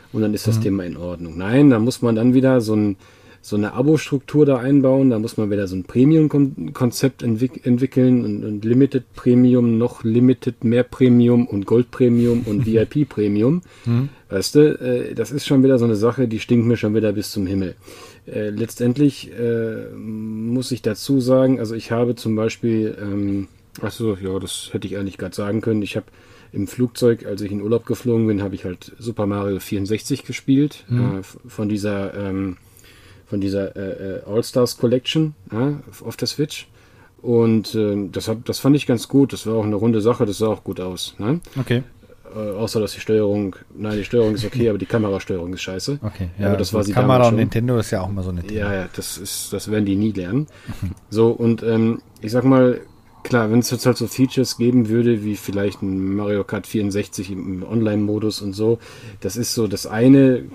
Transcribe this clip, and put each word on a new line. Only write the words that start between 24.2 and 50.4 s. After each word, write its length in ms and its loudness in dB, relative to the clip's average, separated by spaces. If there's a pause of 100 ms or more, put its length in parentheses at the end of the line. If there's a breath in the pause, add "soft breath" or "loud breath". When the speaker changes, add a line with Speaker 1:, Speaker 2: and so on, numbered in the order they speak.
Speaker 1:
das 320 -10
hätte 160 -6
ich 100 -8
eigentlich 200 -8
grad 180 -10
sagen 240 -4
können, 220 0
ich 160 -6
hab 80 -6 (480 soft breath)
im 140 -6
Flugzeug, 580 0
als 160 -8
ich 100 -6
in 100 -6
Urlaub 240 -2
geflogen 400 0
bin, 160 0
hab 120 -6
ich 100 -12
halt 340 -12
Super 280 -6
Mario 340 -2
vierundsechzig 640 -4
gespielt, 640 -2
Speaker 2:
Mhm. 140 0
Speaker 1:
äh, 180 -2
f-, 260 -16
von 220 -6
dieser, 460 -4
ähm, 420 -6 (720 soft breath)
von 160 -4
dieser, 340 -4
äh, 440 -8
äh, 60 -12
All-Stars 520 0
Collection, 560 0 (180)
ja, 280 -2 (100)
f-, 140 -20
auf 120 -10
der 120 -4
Switch. 400 -6 (540 soft breath)
Und, 540 2
ähm, 380 -2
das 160 -6
hab, 160 -6
das 140 -4
fand 160 4
ich 100 -2
ganz 240 0
gut. 240 2
Das 140 -10
war 80 -2
auch 100 0
eine 100 0
runde 260 2
Sache. 240 2
Das 120 -4
sah 100 0
auch 160 -4
gut 160 -8
aus, 380 -10
ne? 220 -2 (200)
Speaker 2:
Okay. 220 -2 (540)
Speaker 1:
Äh, 160 -6
außer, 280 -4
dass 140 -2
die 60 -14
Steuerung, 560 0 (200)
nein, 220 -6
die 60 -4
Steuerung 320 2
ist 100 -4
okay, 140 -6
Speaker 2:
<laughs> 100 2
Speaker 1:
aber 80 0
die 80 -6
Kamerasteuerung 680 -2
ist 100 -10
scheiße. 400 -6
Speaker 2:
Okay, 340 -6
Speaker 1:
Ja, 60 -4
Speaker 2:
ja, 60 0
Speaker 1:
aber 80 2
das 120 -2
Speaker 2:
so 80 -2
Speaker 1:
war 60 0
sie 80 -4
Speaker 2:
Kamera 220 4
Speaker 1:
damals 160 6
Speaker 2:
und 20 4
Speaker 1:
schon. 80 2
Speaker 2:
Nintendo 400 0
ist 100 -4
ja 120 -2
auch 80 -6
immer 120 -6
so 80 -6
eine 140 -6
Thema. 160 -8
Speaker 1:
Ja, 140 -2
ja, 220 -6
das 220 -10
ist, 360 -10
das 180 -8
werden 140 0
die 100 0
nie 160 0
lernen. 340 -4 (320 loud breath)